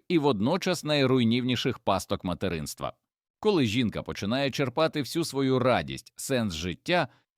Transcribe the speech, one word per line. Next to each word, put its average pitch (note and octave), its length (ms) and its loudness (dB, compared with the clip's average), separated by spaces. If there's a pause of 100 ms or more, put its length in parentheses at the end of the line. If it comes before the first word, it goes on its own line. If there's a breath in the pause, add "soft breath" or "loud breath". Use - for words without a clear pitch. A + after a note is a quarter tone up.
і F3 100 4
водночас C#3+ 640 0
найруйнівніших B2+ 920 2
пасток F#2+ 460 -2
материнства. D#2+ 680 -4 (480)
Коли F3+ 260 4
жінка G#2 360 0
починає A#2+ 480 -4
черпати D3+ 500 -2
всю D#3+ 240 -4
свою C3 340 0
радість, F#2 580 0
сенс A2+ 380 -2
життя, F#2 540 -2 (280 soft breath)